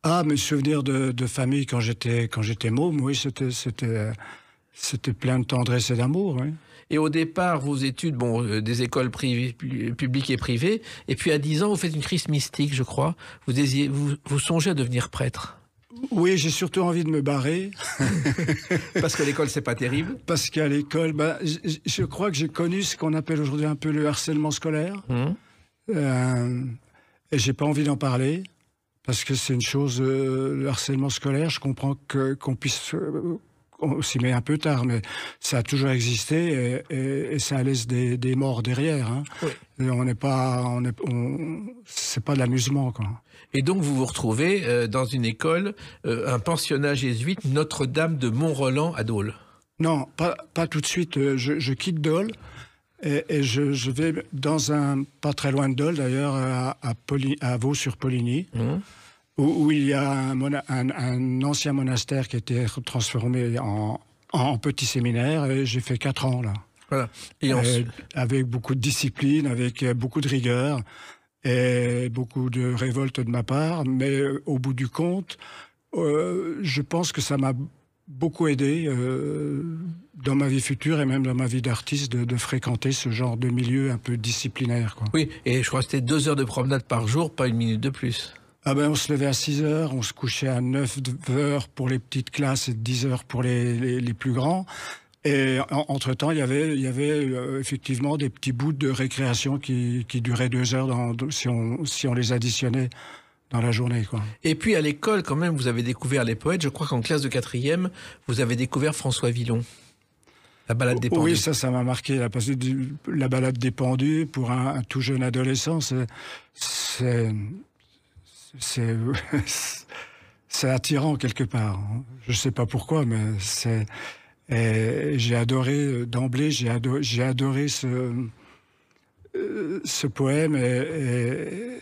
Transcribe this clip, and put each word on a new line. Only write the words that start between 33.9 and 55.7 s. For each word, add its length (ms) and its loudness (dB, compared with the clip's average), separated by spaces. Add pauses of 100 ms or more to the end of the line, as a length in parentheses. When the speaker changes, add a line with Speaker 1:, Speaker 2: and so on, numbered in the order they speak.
Speaker 1:
s'y 180 -2
met 140 2
un 80 2
peu 180 0
tard, 280 2
mais 160 0 (360)
ça 200 0
a 40 2
toujours 280 2
existé 1000 0
et, 60 -4
et, 380 -2
et 40 0
ça 240 0
laisse 240 0
des, 300 2
des 180 0
morts 280 0
derrière, 480 0
hein. 120 -2 (200)
Speaker 2:
Oui. 80 -2 (300)
Speaker 1:
Et 100 2
on 140 2
n'est 100 2
pas, 500 2
on 220 0
est, 200 -4
on, 560 -2 (220)
c'est 400 -6
pas 100 0
de 40 2
l'amusement, 520 2
quoi. 160 -4 (460)
Speaker 2:
Et 80 2
donc 220 2
vous 120 2
vous 120 2
retrouvez, 580 2
euh, 220 2
dans 180 0
une 220 0
école, 480 0 (320)
euh, 280 0
un 40 2
pensionnat 560 0
jésuite, 500 0
Notre-Dame 720 0
de 140 0
Mont-Roland 640 2
à 100 -2
Dole. 300 -2 (440)
Speaker 1:
Non, 280 2 (100)
pas, 200 0 (180)
pas 120 0
tout 140 -2
de 60 -4
suite. 320 0
Euh, 180 4
je, 220 0
je 160 0
quitte 260 -2
Dole 320 2 (720)
et, 260 0
et 140 2
je, 300 2
je 180 -2
vais 240 0 (180)
dans 400 0
un, 300 2 (180)
pas 140 0
très 180 -2
loin 160 2
de 60 2